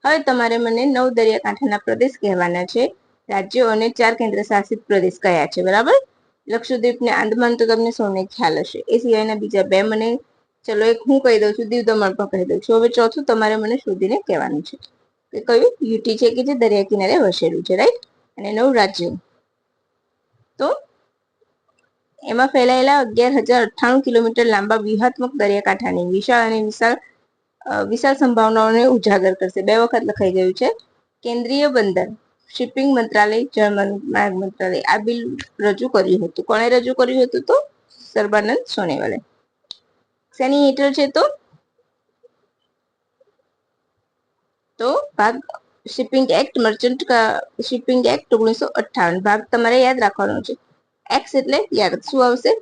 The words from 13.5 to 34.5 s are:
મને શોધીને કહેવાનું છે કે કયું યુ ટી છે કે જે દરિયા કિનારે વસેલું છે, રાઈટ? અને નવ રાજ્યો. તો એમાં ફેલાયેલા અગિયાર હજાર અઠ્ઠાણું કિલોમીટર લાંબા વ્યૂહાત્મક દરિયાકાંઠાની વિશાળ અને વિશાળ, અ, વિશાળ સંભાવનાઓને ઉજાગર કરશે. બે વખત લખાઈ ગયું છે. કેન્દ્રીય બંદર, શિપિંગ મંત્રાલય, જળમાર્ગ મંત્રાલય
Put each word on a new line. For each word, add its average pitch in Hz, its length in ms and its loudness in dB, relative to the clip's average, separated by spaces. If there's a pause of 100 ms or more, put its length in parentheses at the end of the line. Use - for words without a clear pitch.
મને 220 200 -2
શોધીને 190 400 -2
કહેવાનું 151 460 -4
છે - 140 -16 (560)
કે 214 80 -8
કયું 233 420 2
યુ 220 160 -2
ટી 220 180 -2
છે 233 140 4
કે 254 120 -2
જે 277 120 0
દરિયા 214 280 2
કિનારે 196 340 0
વસેલું 180 460 0
છે, 185 140 -2
રાઈટ? 466 300 2 (320)
અને 202 140 -8
નવ 240 220 2
રાજ્યો. 190 360 0 (1500)
તો 339 180 -2 (1500)
એમાં 247 220 0
ફેલાયેલા 262 520 2
અગિયાર 240 340 0
હજાર 247 300 2
અઠ્ઠાણું 247 400 0
કિલોમીટર 233 440 2
લાંબા 214 300 0
વ્યૂહાત્મક 220 580 -2
દરિયાકાંઠાની 202 720 -2
વિશાળ 226 400 0
અને 220 160 -2
વિશાળ, 226 380 -2 (600)
અ, 208 220 -4
વિશાળ 240 320 0
સંભાવનાઓને 226 720 2
ઉજાગર 202 500 2
કરશે. 190 280 -6
બે 208 140 2
વખત 233 280 2
લખાઈ 202 280 -2
ગયું 185 200 0
છે. 240 160 -2 (540)
કેન્દ્રીય 247 460 -2
બંદર, 196 400 0 (480)
શિપિંગ 269 380 0
મંત્રાલય, 220 500 0
જળમાર્ગ 202 880 -2
મંત્રાલય 185 460 -6